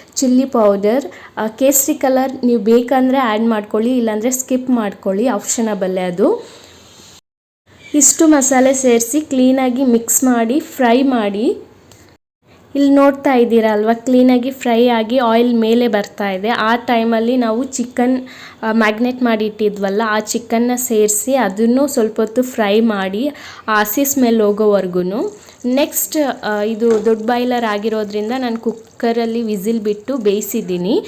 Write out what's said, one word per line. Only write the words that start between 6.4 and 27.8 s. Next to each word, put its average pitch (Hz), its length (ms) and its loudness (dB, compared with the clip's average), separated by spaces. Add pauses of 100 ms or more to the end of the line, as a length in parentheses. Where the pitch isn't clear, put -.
ಇಷ್ಟು 294 340 2
ಮಸಾಲೆ 269 460 4
ಸೇರಿಸಿ 262 480 0
ಕ್ಲೀನಾಗಿ 262 640 0
ಮಿಕ್ಸ್ 233 380 0
ಮಾಡಿ 240 360 2
ಫ್ರೈ 247 420 0
ಮಾಡಿ. 233 560 -2 (1160)
ಇಲ್ಲಿ 277 140 2
ನೋಡ್ತಾ 277 440 4
ಇದ್ದೀರಾ 226 400 2
ಅಲ್ವಾ, 214 200 0
ಕ್ಲೀನಾಗಿ 254 580 2
ಫ್ರೈ 240 360 2
ಆಗಿ 226 300 0
ಆಯಿಲ್ 240 380 2
ಮೇಲೆ 233 320 2
ಬರ್ತಾ 208 440 -2
ಇದೆ. 190 180 -4
ಆ 226 260 0
ಟೈಮಲ್ಲಿ 233 640 0
ನಾವು 233 260 0
ಚಿಕನ್, 254 640 -2 (360)
ಆ, 220 80 -2
ಮ್ಯಾಗ್ನೇಟ್ 226 520 0
ಮಾಡಿ 220 220 0
ಇಟ್ಟಿದ್ವಲ್ಲ, 202 600 -2
ಆ 214 140 0
ಚಿಕನ್ನ 233 560 -2
ಸೇರಿಸಿ 233 600 0
ಅದನ್ನು 233 520 2
ಸ್ವಲ್ಪ 220 320 -2
ಹೊತ್ತು 226 240 0
ಫ್ರೈ 220 360 0
ಮಾಡಿ 208 500 -2 (380)
ಆ 214 120 2
ಹಸಿ 214 260 0
ಸ್ಮೆಲ್ 233 360 2
ಹೋಗೋವರೆಗೂ. 202 640 0 (600)
ನೆಕ್ಸ್ಟ್, 285 800 -2
ಆ, 208 180 -2
ಇದು 220 440 0
ದೊಡ್ಡ 220 180 0
ಬಾಯ್ಲರ್ 247 420 -2
ಆಗಿರೋದ್ರಿಂದ 214 720 -4